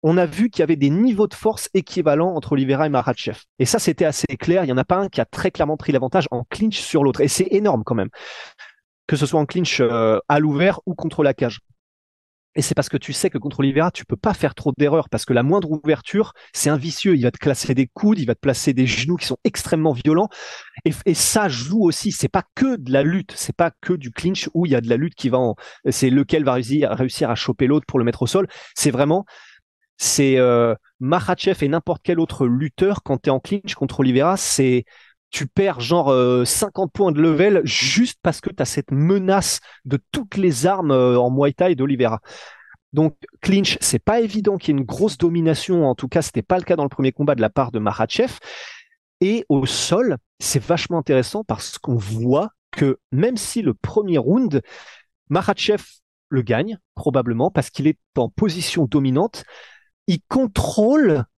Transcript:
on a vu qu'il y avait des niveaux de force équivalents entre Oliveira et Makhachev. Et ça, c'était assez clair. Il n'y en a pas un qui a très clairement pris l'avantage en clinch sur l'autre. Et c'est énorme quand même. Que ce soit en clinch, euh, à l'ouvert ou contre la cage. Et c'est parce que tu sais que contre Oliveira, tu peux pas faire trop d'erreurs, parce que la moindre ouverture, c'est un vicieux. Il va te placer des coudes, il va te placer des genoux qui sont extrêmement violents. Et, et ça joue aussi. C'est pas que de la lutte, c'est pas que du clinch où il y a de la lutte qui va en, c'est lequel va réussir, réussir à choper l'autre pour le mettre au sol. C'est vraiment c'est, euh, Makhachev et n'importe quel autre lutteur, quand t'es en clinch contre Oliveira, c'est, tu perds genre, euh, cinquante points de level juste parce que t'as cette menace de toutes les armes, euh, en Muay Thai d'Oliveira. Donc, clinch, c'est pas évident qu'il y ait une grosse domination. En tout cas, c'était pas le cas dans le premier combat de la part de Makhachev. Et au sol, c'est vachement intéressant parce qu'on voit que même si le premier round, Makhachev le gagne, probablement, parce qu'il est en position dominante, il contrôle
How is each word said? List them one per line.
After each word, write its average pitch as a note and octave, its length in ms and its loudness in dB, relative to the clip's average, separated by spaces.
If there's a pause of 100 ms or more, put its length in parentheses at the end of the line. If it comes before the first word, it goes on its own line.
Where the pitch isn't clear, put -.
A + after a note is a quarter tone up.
on D#3+ 140 2
a F3+ 80 2
vu F3 240 -2
qu'il - 120 -6
y - 20 4
avait D#3 140 2
des C#3 120 2
niveaux G#3 380 2
de G3 80 -8
force - 400 -4
équivalents E3+ 600 0
entre D3+ 180 -4
Oliveira C3+ 340 0
et - 20 -2
Makhachev. B2 520 -2 (180)
Et B2+ 80 2
ça, A3+ 120 2
c'était F3 280 0
assez - 200 -2 (120)
clair. F3 260 0
Il C#3+ 40 -2
n'y B2+ 40 0
en B2+ 60 2
a B2 60 2
pas F3+ 120 0
un G3 120 -2
qui - 120 -4
a A2+ 60 0
très - 240 -4
clairement D3+ 260 -2
pris - 160 -4
l'avantage C3 380 0
en A#2+ 140 -6
clinch - 340 -2
sur C#3+ 260 0
l'autre. C3 160 2
Et C#3+ 80 4
c'est F#3+ 220 0
énorme F#3+ 340 2
quand B2 100 -4
même. G2 140 -2 (1000)
Que E3 100 0
ce C#3 100 0
soit D#3+ 120 0
en D3 60 2
clinch, - 360 -2
euh, A2+ 460 2
à D3 140 2
l'ouvert D#3 460 0
ou F3 80 -6
contre D#3+ 280 -4
la C#3 120 2
cage. A#2 240 -4 (960)
Et D3+ 80 -2
c'est - 120 -2
parce - 140 0
que - 80 -6
tu - 160 -6
sais - 160 -2
que - 80 -4
contre C3+ 240 -8
Oliveira, C#3+ 300 2
tu - 160 -16
peux A#2+ 100 -4
pas G#3+ 160 -2
faire - 220 -2
trop - 240 -2
d'erreurs, D3 320 2
parce - 160 -4
que A#2+ 80 0
la A#2+ 80 4
moindre E3 280 0
ouverture, D#3 640 -2 (220)
c'est - 160 0
un D3+ 80 0
vicieux. E3 360 0
Il C3 100 2
va A#2+ 60 4
te - 80 -20
placer - 360 -2
des C3 120 2
coudes, G#3 340 0
il B2+ 60 -2
va A#2+ 80 0
te - 60 -8
placer C#3 320 0
des B2+ 140 2
genoux C3 300 -2
qui - 100 -8
sont B2+ 180 -6
extrêmement D#3+ 480 0
violents. D#3 380 0 (560)
Et, D3+ 60 2 (120)
et F3 100 2
ça G#3 360 0
joue C#3+ 320 -2
aussi. F#3 280 0
C'est - 180 -4
pas F#3+ 160 0 (100)
que C4 220 0
de C3 140 -8
la C#3 120 4
lutte, E3+ 340 -2
c'est - 180 -8
pas E3+ 160 2 (120)
que F3+ 100 -2
du C3+ 200 -6
clinch - 420 -4
où E3+ 100 2
il D3 80 0
y B2+ 40 4
a A#2 40 2
de A#2 80 -6
la A#2 80 4
lutte D3+ 180 -2
qui - 140 -4
va B2 100 2
en, A#2+ 180 0 (340)
c'est C3 180 2
lequel C#3+ 340 4
va C3 120 2
réussir, C3 360 0
réussir B2+ 380 -2
à A#2 60 2
choper - 320 -2
l'autre C#3+ 200 2
pour C3+ 120 -2
le A#2 80 2
mettre A#2+ 160 -2
au B2 40 0
sol. F#3 220 0 (260)
C'est - 160 0
vraiment D3 360 0 (760)
c'est, C3+ 360 2
euh, A#2+ 360 4 (240)
Makhachev F3 640 -2
et C#3+ 60 0
n'importe E3 340 -2
quel E3+ 180 -2
autre D3 260 -2
lutteur, D3+ 560 -2
quand C3 160 -4
t'es - 120 -2
en C3+ 80 2
clinch - 360 -6
contre - 260 -6
Oliveira, C#3 380 2
c'est, B2+ 480 0 (440)
tu - 160 -8
perds F#3 340 -2
genre, C#3+ 280 0
euh, B2 380 4
cinquante F#3+ 440 -4
points F#3+ 220 0
de D3 80 0
level E3 440 4
juste D#3 580 0
parce E3+ 180 -2
que - 80 -6
t'as F#3+ 160 -4
cette - 280 -6
menace F#3 680 2 (240)
de C3+ 140 -2 (120)
toutes G#3+ 280 -6
les D#3+ 280 2
armes, F#3 240 0
euh, B2+ 280 4
en B2 120 2
Muay C#3 220 2
Thai F3+ 220 2
d'Oliveira. B2 460 0 (760)
Donc, D#3 200 2 (280)
clinch, G3 400 2
c'est - 200 -2
pas A3+ 180 2
évident G#3 360 0
qu'il D#3 180 -2
y - 20 2
ait C#3 40 0
une B2+ 60 -2
grosse F3 320 -2
domination. E3 680 2
En B2+ 80 2
tout C3 140 -8
cas, E3 140 0
c'était - 200 -4
pas F#3 140 0
le F3+ 80 -2
cas F3 120 2
dans D3+ 60 -2
le C#3 60 0
premier C3 240 0
combat D3 220 0
de A#2+ 80 0
la G#2+ 80 2
part B2+ 200 0
de A2+ 80 -4
Makhachev. A2 600 -2 (840)
Et G#3+ 300 0
au C3+ 160 2
sol, G3 500 0 (220)
c'est - 260 -2
vachement E3+ 340 -2
intéressant D3+ 460 0
parce - 340 -6
qu'on B2 180 -2
voit A#2 560 0 (180)
que C3+ 280 0 (140)
même G#3+ 240 0
si - 240 -6
le D3+ 140 0
premier G3 420 -2
round, D3 460 2 (640)
Makhachev G3 560 0 (460)
le C3+ 100 0
gagne, B2 380 -2 (160)
probablement, B2+ 560 0
parce - 180 -2
qu'il - 180 -4
est D#3 120 2 (180)
en A#2 140 0
position E3+ 560 -2
dominante, C#3 580 0 (600)
il F3 220 0
contrôle A#3+ 960 2 (140)